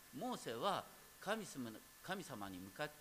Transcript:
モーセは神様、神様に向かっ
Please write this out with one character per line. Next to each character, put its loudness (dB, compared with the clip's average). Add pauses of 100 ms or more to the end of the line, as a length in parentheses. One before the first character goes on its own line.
(160)
モ 2
ー -4
セ 2
は 6 (360)
神 4
様、 -2 (340)
神 2
様 -4
に -4
向 -6
か 0
っ 2 (120)